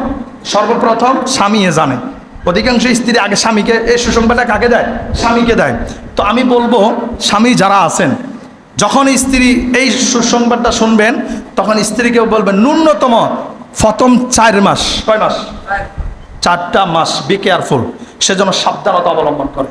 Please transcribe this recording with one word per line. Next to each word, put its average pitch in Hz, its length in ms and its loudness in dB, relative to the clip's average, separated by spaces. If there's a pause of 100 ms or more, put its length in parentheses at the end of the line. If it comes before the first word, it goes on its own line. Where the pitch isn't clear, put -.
(440)
সর্বপ্রথম 226 680 0 (120)
স্বামী 202 400 2
এ 175 40 2
জানে। 147 260 0 (500)
অধিকাংশ 226 400 0
স্ত্রী 233 320 0
আগে 202 180 0
স্বামীকে, 214 360 0
এই 226 260 2
সুসংবাদটা 233 460 2
কাকে 220 240 0
দেয়? 214 160 2 (300)
স্বামীকে 233 400 2
দেয়। 147 200 0 (420)
তো 190 60 0
আমি 226 220 0
বলবো, 240 640 2 (120)
স্বামী 226 340 2
যারা 196 240 2
আছেন, 165 320 0 (680)
যখন 269 400 2
স্ত্রী 254 600 2
এই 262 140 2
সুসংবাদটা 240 840 0
শুনবেন, 220 420 2 (420)
তখন 208 260 0
স্ত্রীকেও 233 440 0
বলবেন, 202 280 0
ন্যূনতম 269 760 2 (520)
প্রথম 247 500 2
চার 220 320 4
মাস, - 440 0
কয় 214 120 2
মাস? 170 160 -2 (1080)
চারটা 185 440 0
মাস, 165 440 -2
be 196 100 2
careful, 160 420 0 (400)
সে 196 140 0
যেন 190 180 2
সাবধানতা 180 580 -2
অবলম্বন 147 440 -2
করে। 135 160 -4